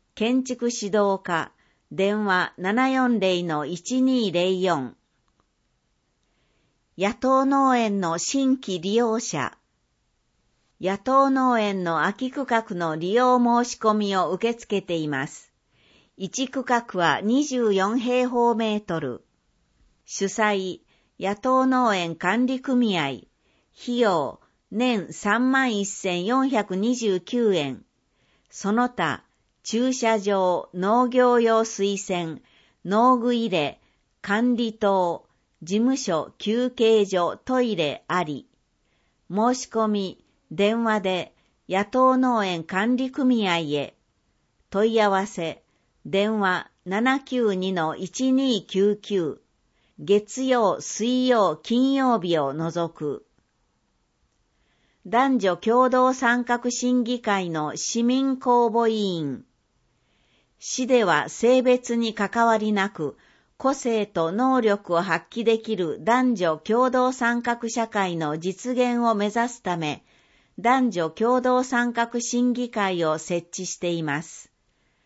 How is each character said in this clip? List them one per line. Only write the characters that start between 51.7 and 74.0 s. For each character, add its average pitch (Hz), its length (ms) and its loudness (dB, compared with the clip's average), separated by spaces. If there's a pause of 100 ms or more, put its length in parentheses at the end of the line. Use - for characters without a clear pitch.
曜 262 260 2
日 170 200 0
を 139 140 0
除 165 380 -4
く。 147 360 -8 (1800)
男 254 340 2
女 185 180 2
共 247 320 4
同 254 240 4
参 247 300 0
画 240 280 -2
審 247 320 0
議 240 180 -4
会 196 280 -2
の 151 260 -4
市 - 260 -4
民 262 360 2
公 240 320 2
募 226 200 2
委 226 60 0
員。 170 500 -4 (1120)
市 - 300 -6
で 247 160 4
は 160 260 2
性 254 320 4
別 247 340 2
に 233 180 -2
関 220 340 0
わ 226 100 4
り 214 160 0
な 196 160 0
く、 151 280 -8 (400)
個 269 160 0
性 226 340 -2
と 165 240 -2
能 254 300 2
力 202 340 0
を 170 60 4
発 175 400 -4
揮 - 20 -4
で 220 160 2
き 220 160 -6
る 170 280 -4
男 247 320 2
女 170 220 0
共 240 320 2
同 254 220 2
参 240 300 -2
画 233 280 -4
社 226 180 -4
会 190 300 -2
の 156 220 -4
実 185 320 -6
現 247 280 0
を 233 160 2
目 202 120 0
指 233 220 0
す - 120 -16
た 180 160 -4
め、 151 260 -6 (560)
男 247 320 2
女 175 180 -2
共 247 300 0
同 254 240 2
参 240 300 -2
画 233 260 -4
審 247 320 0
議 240 180 -4
会 190 360 -2
を 156 120 0
設 170 300 -6
置 - 180 -10
し - 120 -10
て 175 140 -4
い 170 120 -2